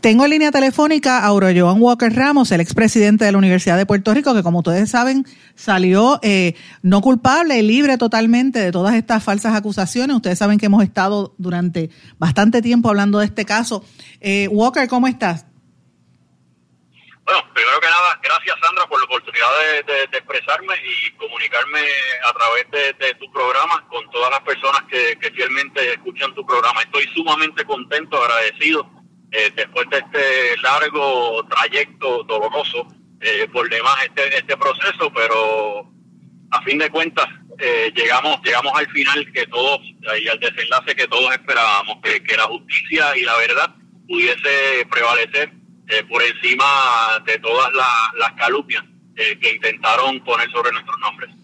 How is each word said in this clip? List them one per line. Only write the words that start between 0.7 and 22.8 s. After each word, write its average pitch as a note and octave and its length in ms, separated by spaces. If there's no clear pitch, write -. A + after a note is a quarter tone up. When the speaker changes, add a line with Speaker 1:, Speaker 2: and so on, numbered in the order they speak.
Speaker 1:
a G3+ 80
Aurelio F#3 440
Walker A#3+ 400
Ramos, C4 400
el E3+ 80
expresidente G#3+ 640
de G3+ 80
la G3+ 60
Universidad F#3 400
de G3 80
Puerto G3+ 260
Rico, C#4 220
que G#3 80
como F3 160
ustedes F3+ 320
saben, C4 340
salió, G3 680
eh, F#3 320
no F#3+ 180
culpable, C4 640
libre C4 340
totalmente A#3 600
de F#3 140
todas F#3+ 220
estas A3+ 300
falsas G#3+ 300
acusaciones. G#3+ 600
Ustedes F3+ 220
saben G#3 200
que G#3+ 80
hemos G3+ 180
estado G3 540
durante F3 500
bastante G#3 420
tiempo A#3 300
hablando G3+ 300
de G#3 40
este G#3 220
caso. G#3+ 360
Eh, G3+ 300
Walker, B3 360
¿cómo B3 220
estás? G3 380
Speaker 2:
Bueno, F#3 160
primero C3 260
que E3 80
nada, F3 340
gracias, D#3+ 380
Sandra, E3+ 260
por D3+ 140
la C3 60
oportunidad A#2+ 420
de, D3 300
de, C#3 40
de - 100
expresarme D#3 580
y - 400
comunicarme C3+ 640
a A#2+ 80
través A#2 340
de, C#3 360